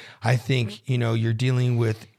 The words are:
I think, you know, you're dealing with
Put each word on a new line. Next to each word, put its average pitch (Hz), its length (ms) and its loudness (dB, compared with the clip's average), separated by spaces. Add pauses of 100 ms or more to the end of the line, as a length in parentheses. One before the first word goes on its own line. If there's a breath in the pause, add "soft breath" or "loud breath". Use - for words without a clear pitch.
(220 loud breath)
I 123 140 2
think, 120 520 -2
you 123 100 0
know, 117 160 0
you're 113 180 0
dealing 123 440 2
with 110 300 0 (120)